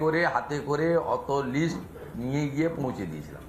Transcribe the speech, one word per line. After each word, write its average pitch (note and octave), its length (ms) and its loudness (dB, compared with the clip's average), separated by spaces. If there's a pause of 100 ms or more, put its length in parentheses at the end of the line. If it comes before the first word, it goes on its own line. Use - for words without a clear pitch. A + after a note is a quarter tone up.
করে, D#3+ 180 4 (140)
হাতে C#3+ 240 0 (100)
করে D3 280 2
অত B2+ 340 0 (240)
লিস্ট E3 280 2 (380)
নিয়ে C#3 340 0
গিয়ে D#3+ 140 2 (100)
পৌঁছে A#2+ 280 -2
দিয়েছিলাম। D#2 420 -10